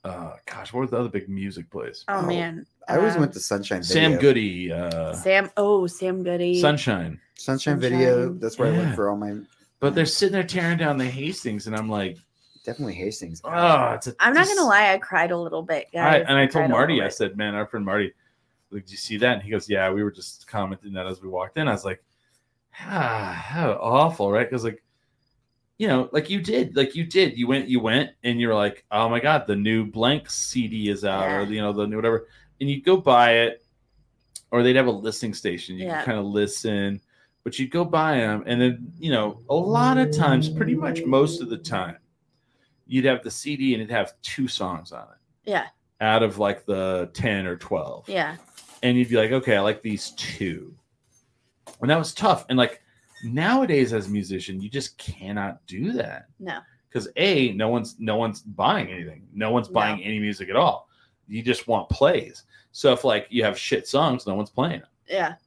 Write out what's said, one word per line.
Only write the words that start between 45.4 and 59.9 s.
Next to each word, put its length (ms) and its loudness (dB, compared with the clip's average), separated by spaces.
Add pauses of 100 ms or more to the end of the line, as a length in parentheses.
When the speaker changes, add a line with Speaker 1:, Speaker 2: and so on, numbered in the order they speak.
Speaker 2:
Yeah. 180 -2 (340)
Speaker 1:
out 220 4
of, 160 -2
like, 260 -2
the 480 -2
ten 340 -2
or 80 -6
twelve. 540 -8
Speaker 2:
Yeah. 260 -4 (480)
Speaker 1:
And 140 4
you'd 120 2
be 60 0
like, 160 4
"Okay, 240 2
I 60 4
like 200 0
these 300 -6
two." 640 -8 (1080)
And 80 -2
that 80 6
was 160 -4
tough. 360 2
And, 80 2
like, 240 2 (420)
nowadays 720 2
as 140 -2
a 20 -10
musician, 520 -6
you 80 -10
just 280 -8
cannot 720 -10
do 260 -6
that. 340 -6 (120)
Speaker 2:
No. 200 -10 (320)
Speaker 1:
'Cause 160 -4 (100)
A, 360 2
no 160 0
one's, 300 -4
no 160 -2
one's 260 -2
buying 480 -2
anything. 440 -14
No 180 -2
one's 180 0
Speaker 2:
No. 40 -14
Speaker 1:
buying 300 2